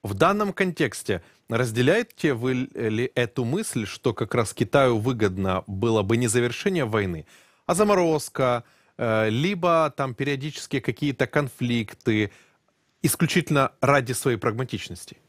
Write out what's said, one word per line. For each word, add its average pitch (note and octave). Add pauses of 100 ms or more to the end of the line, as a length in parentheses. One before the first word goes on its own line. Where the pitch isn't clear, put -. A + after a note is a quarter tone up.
В -
данном G3+
контексте D3 (280)
разделяете B2+
вы B2 (220)
ли A2+
эту B2
мысль, C3
что -
как -
раз A#2
Китаю A#2+
выгодно G2
было G#2
бы A2+
не B2
завершение B2
войны, G2 (420)
а E3+
заморозка, D#3+ (340)
э, A2
либо E3
там C3
периодические C#3
какие-то C3+
конфликты A#2 (720)
исключительно D3+ (100)
ради B2+
своей A#2
прагматичности A2 (120)